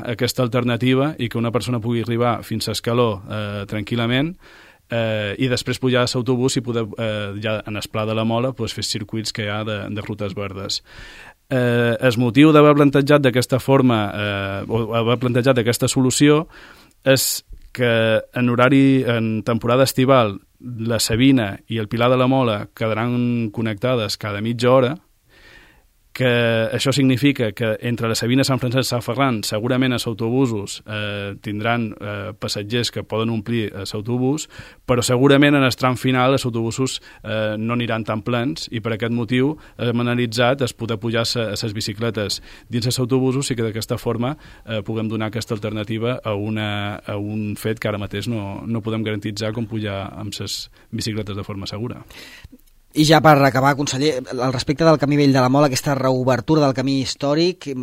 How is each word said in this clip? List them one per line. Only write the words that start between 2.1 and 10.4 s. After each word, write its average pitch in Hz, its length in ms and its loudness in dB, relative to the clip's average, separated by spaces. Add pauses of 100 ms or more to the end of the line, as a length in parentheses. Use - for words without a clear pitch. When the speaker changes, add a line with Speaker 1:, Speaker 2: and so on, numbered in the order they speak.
Speaker 1:
fins 110 240 -6
a 107 60 -4
Escaló, 117 560 0
eh, 101 400 -6
tranquil·lament, 120 640 -2 (560)
eh, 110 480 -2
i 131 100 0
després 123 320 -2
pujar 123 240 2
a 120 80 0
l'autobús 127 460 0
i 131 80 0
poder, 117 220 -4 (100)
eh, 104 440 -4
ja 110 240 -2
en 107 120 -8
el - 140 -8
Pla 107 140 -4
de 110 100 -2
la 113 100 0
Mola, 120 280 0
pues, 113 200 -6
fer 101 100 -8
circuits 110 480 -6
que 107 140 -6
hi - 80 -4
ha 107 100 -4
de, 107 140 -4 (120)
de 104 120 -6
rutes 101 320 -6
verdes. 98 480 -8 (680)